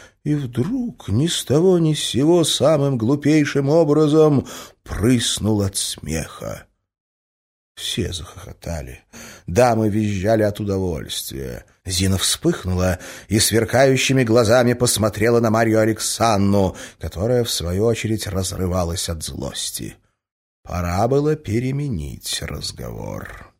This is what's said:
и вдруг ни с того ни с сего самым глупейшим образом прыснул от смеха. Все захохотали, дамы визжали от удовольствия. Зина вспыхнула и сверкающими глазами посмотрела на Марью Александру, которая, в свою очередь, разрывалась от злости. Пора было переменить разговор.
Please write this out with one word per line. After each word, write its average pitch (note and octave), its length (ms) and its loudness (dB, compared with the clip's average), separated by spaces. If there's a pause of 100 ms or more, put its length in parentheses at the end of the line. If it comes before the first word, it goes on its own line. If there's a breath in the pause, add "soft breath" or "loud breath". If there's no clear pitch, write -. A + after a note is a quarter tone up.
(240 loud breath)
и D3 100 0
вдруг D3+ 760 -4
ни A#2+ 180 2
с - 160 -4
того F3+ 340 4
ни D#3+ 160 2
с D3 100 -4
сего D#3 400 2
самым C#3 540 2
глупейшим C#3+ 720 2
образом D3+ 800 4 (360 loud breath)
прыснул G#2+ 800 0
от G2 140 -2
смеха. - 880 -8 (1080)
Все - 380 -6
захохотали, - 880 -12 (440 loud breath)
дамы A2 420 4
визжали G#2 540 0
от G2+ 180 -2
удовольствия. D2+ 1040 -6 (200)
Зина F#2+ 320 0
вспыхнула F#2 840 0 (280 loud breath)
и G2+ 100 2
сверкающими B2+ 840 2
глазами A#2 500 4
посмотрела A#2 680 2
на A2+ 100 2
Марью A2 300 4
Александру, G2+ 960 2 (220 loud breath)
которая, A#2 440 -2
в A2+ 80 -4
свою F2+ 320 -2
очередь, A2 440 -2
разрывалась F2+ 840 -4
от D#2+ 140 -6
злости. - 760 -10 (640)
Пора F2+ 460 -2
было D3 260 2
переменить B2 1080 -4
разговор. A1 1200 -12